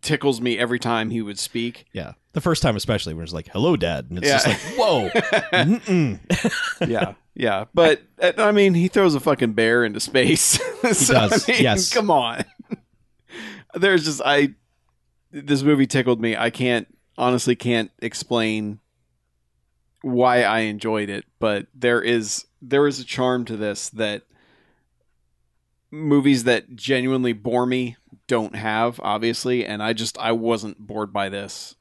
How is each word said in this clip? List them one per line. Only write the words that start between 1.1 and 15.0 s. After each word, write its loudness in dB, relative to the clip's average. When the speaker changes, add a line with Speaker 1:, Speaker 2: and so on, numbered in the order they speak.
Speaker 1:
he -4
would -8
speak. -6
Speaker 2:
Yeah. -12
The -4
first 0
time 2
especially, -4
where -10
it's -12
like, -10
"Hello, 0
Dad." -2
And -8
it's -2
Speaker 1:
Yeah. 2
Speaker 2:
just 2
like, -4
"Whoa." 2
Speaker 1:
<laughs> -2
Speaker 2:
Mm-mm. 2
<laughs> -2
Speaker 1:
Yeah. -2
Yeah. -2
But, 4
uh, 2
I 4
mean, 6
he 2
throws 4
a 0
fucking 0
bear 4
into -4
space. 2
<laughs> -2
So, 2
Speaker 2:
He -
does. 2
Speaker 1:
I 2
mean, 2
Speaker 2:
Yes. 2
Speaker 1:
come 0
on. 0
<laughs> -20
There's 2
just, -4
I, 2